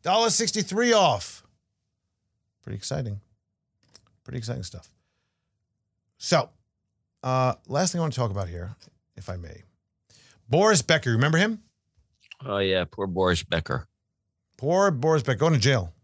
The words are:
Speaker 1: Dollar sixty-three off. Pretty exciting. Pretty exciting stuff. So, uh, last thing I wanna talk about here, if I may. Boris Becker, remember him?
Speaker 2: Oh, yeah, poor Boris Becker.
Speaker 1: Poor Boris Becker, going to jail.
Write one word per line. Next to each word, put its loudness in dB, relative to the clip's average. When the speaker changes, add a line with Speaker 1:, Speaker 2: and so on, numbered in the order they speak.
Speaker 1:
Dollar 2
sixty-three 0
off. 2
Pretty -12
exciting. -8
Pretty -10
exciting -8
stuff. -16
So, -2
uh, 0
last -2
thing -6
I -2
wanna -2
talk -2
about -6
here, -12
if -16
I -10
may. -16
Boris 4
Becker, 2
remember 2
him? 0
Speaker 2:
Oh, -4
yeah, 0
poor -6
Boris 0
Becker. -4
Speaker 1:
Poor 2
Boris 2
Becker, -2
going 2
to 4
jail. 2